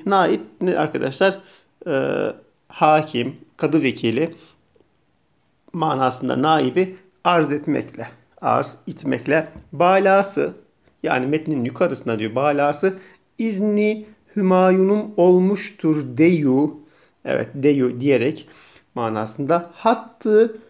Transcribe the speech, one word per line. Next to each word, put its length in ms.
Naib 340
ne 180
arkadaşlar? 600
E, 400
hakim, 680
kadı 260
vekili 520
manasında 680
naibi 540
arz 280
etmekle, 560
arz 380
etmekle 600
balası 840
yani 240
metnin 380
yukarısına 540
diyor 160
balası 640
izni 680
hümayunum 800
olmuştur 1000
deyu. 640
Evet 300
deyu 460
diyerek 480
manasında 800
hattı 840